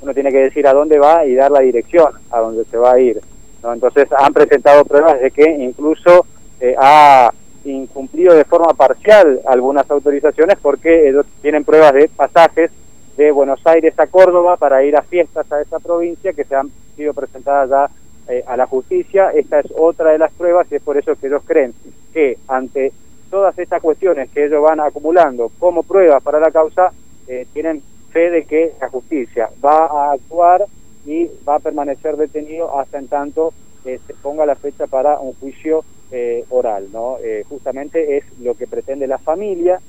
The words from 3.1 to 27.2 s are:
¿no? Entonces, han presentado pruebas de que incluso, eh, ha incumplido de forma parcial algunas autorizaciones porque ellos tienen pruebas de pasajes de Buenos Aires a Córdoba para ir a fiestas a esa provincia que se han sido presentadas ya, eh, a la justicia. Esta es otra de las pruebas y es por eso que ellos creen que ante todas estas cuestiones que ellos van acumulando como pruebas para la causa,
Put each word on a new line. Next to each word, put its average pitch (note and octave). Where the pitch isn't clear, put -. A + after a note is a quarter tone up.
¿no? A#2
Entonces, B2
han C#3
presentado C#3+
pruebas D3
de C3
que D3+
incluso, D#3
eh, -
ha C#3
incumplido C#3
de D3+
forma E3
parcial D3
algunas C3
autorizaciones D3
porque D#3
ellos C#3
tienen D3
pruebas D3+
de D3
pasajes E3+
de D3
Buenos C#3
Aires E3
a D3+
Córdoba F3
para C3+
ir C#3+
a C#3+
fiestas D#3+
a D3
esa D#3+
provincia E3+
que C#3+
se C#3
han C3+
sido D3
presentadas C3+
ya, -
eh, B2
a A#2+
la B2+
justicia. F3+
Esta D3
es C#3
otra D#3+
de D#3
las D#3
pruebas F3
y D3
es C#3
por C#3+
eso D3
que C#3
ellos C#3
creen C#3+
que C#3
ante C3
todas F#3+
estas F3
cuestiones D#3
que D3
ellos D3
van D#3
acumulando D3
como E3+
pruebas E3+
para D3
la D#3
causa, D#3+